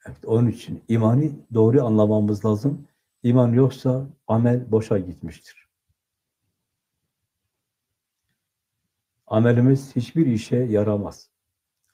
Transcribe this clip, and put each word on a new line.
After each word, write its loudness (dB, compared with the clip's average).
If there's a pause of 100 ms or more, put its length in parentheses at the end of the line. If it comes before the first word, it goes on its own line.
Evet, -18
onun 0
için -10
imanı 2 (240)
doğru 4
anlamamız 0
lazım. -2 (340)
İman 2
yoksa -2 (200)
amel 0
boşa 0
gitmiştir. -14 (3500)
Amelimiz 2
hiçbir -2
işe -2
yaramaz. -2 (640)